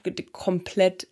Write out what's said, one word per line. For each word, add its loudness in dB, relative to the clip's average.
dem -8
komplett 0